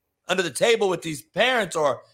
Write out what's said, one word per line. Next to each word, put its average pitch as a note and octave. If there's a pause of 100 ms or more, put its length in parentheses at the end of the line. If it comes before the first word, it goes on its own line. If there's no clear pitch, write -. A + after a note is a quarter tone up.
(280)
under F#3
the E3
table G#3+
with F3+
these D#3
parents A3+
or D3 (120)